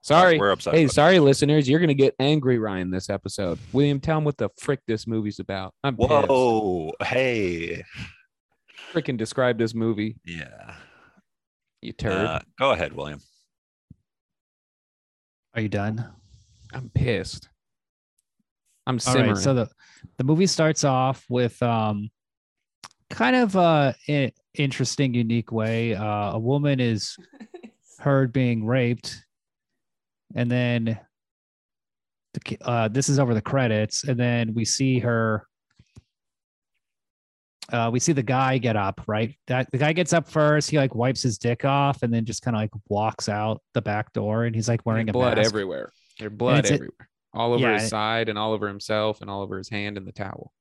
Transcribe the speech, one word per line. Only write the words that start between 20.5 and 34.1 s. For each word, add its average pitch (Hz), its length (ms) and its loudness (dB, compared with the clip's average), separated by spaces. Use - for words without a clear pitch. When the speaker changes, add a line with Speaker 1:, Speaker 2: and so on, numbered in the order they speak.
Speaker 3:
off 131 460 0
with, 123 340 -2
um, 110 460 0
kind 254 280 0
of 208 180 2
a 156 400 4
i-, 143 240 0
interesting, 135 600 -2
unique 117 380 -2
way. 113 440 -2
Uh, 104 380 -4
a 110 60 -4
woman 139 420 0
is 113 340 -2
Speaker 1:
<laughs> - 400 -20
Speaker 3:
heard 135 340 2
being 120 320 0
raped, 120 580 -2
and 120 140 -2
then 120 500 -2
the - 60 -8
ki-, - 220 -10
uh, 117 260 0
this 127 220 -2
is 139 100 4
over 123 140 2
the 110 80 2
credits, 110 640 0
and 127 140 -2